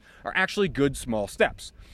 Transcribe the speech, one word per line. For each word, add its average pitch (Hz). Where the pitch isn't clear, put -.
are -
actually 190
good 139
small 110
steps. -